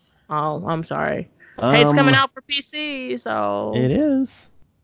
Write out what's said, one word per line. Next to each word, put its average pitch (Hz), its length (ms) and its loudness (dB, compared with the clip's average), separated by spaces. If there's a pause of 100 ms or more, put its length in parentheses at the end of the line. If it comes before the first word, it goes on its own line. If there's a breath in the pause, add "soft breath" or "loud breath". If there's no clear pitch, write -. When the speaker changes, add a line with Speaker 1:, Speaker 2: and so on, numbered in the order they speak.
(300)
Speaker 1:
Oh, 151 400 -4
I'm 165 160 -4
sorry. 151 460 -4 (280 soft breath)
Hey, 127 240 4
it's 294 120 6
coming 277 200 6
Speaker 2:
Um, 269 60 6
Speaker 1:
out 269 140 -2
for 262 80 -20
P 285 180 -6
C, 277 560 -8
so. 214 580 -4
Speaker 2:
It 127 160 0
is. 269 580 -2 (360)